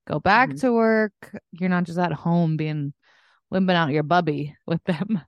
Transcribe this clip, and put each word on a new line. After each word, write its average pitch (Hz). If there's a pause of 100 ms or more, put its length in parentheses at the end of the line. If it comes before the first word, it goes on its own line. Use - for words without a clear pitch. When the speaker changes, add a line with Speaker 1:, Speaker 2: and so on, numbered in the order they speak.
Speaker 1:
go 151
back 220
Speaker 2:
Mm-hmm. 139
Speaker 1:
to 254
work. 220 (140)
You're 180
not 180
just 170
at 175
home 170
being, 151 (580)
limping 185
out 160
your 151
bubby 147 (100)
with 170
them 190